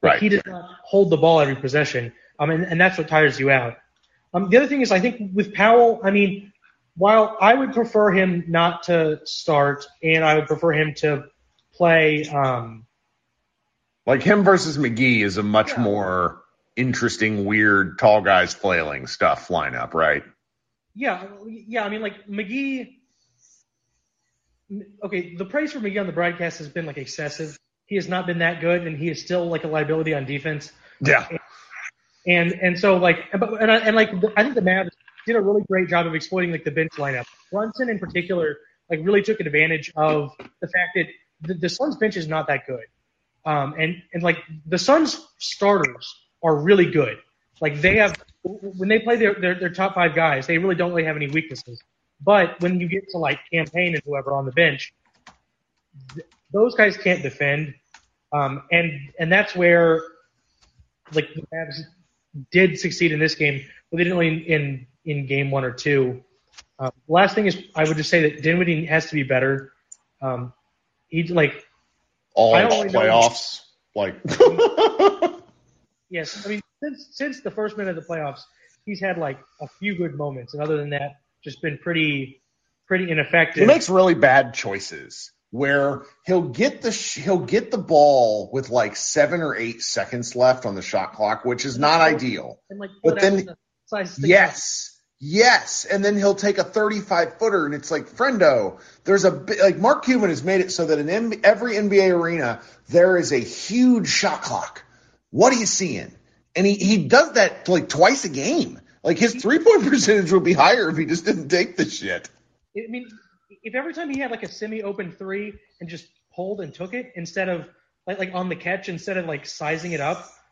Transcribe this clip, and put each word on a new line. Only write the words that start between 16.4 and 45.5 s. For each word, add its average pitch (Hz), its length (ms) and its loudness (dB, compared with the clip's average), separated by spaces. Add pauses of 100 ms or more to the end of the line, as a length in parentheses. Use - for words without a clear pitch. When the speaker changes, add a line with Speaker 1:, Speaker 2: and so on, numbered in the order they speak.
Speaker 2:
interesting, 110 680 -2
weird, 101 540 2
tall 107 220 6
guys 90 320 2
flailing 76 540 -2
stuff - 400 -2
lineup, 67 460 -6
right? 76 300 0 (720)
Speaker 1:
Yeah, 196 320 -6 (200)
yeah. 220 380 -8
I 202 40 -6
mean, 214 120 -8
like, 202 260 -10
McGee, 240 680 -8 (2000)
okay, 180 320 -8
the 185 100 -8
praise 294 260 -4
for 285 80 -10
McGee 208 200 -6
on 196 80 -4
the 170 60 -8
broadcast 170 440 -4
has 151 100 -14
been, 165 180 -10
like, 143 120 -12
excessive. 147 600 -12 (280)
He 202 100 -8
has 190 120 -4
not 180 200 -4
been 170 120 -4
that 170 200 0
good, 170 260 0
and 160 120 -8
he 160 120 -4
is 151 120 -8
still, 175 260 -2
like, 160 160 -4
a 160 40 -6
liability 156 460 -2
on 139 120 -4
defense. 143 460 -8 (280)
Speaker 2:
Yeah. 135 280 2 (1000)
Speaker 1:
And, 175 260 2
and 180 260 -2
so, 196 180 4
like, 175 200 2 (140)
and, 196 80 -2
but, 214 220 -2
and 220 100 4
I, 220 60 6
and, 220 180 2
like, 220 160 2 (240)
I 214 80 4
think 262 120 -2
the 240 60 0
Mavs 185 280 0 (360)
did 233 100 0
a 220 60 2
really 202 280 0
great 185 200 0
job 170 180 0
of 160 80 -6
exploiting, 175 360 -4
like, 160 140 -6
the 151 60 -4
bench 160 220 -2
lineup. 135 320 -6 (260)
Brunson 220 380 -4
in 214 100 -4
particular, 170 580 -4 (320)
like, 160 140 -4
really 202 180 4
took 214 180 -2
advantage 156 560 0
of 151 360 0 (280)
the 175 80 -8
fact 180 280 -4
that 175 120 -2 (340)
the, 160 120 -6
the 170 160 -4
Suns 269 280 -4
bench 214 200 0
is 160 100 -6
not 156 200 -4
that 139 200 -2
good. 127 180 -10 (600)
Um, 151 320 -2
and, 170 240 -4 (120)
and, 170 100 -6
like, 170 140 0 (280)
the 160 120 -4
Suns 294 420 2 (180)
starters - 800 -2 (260)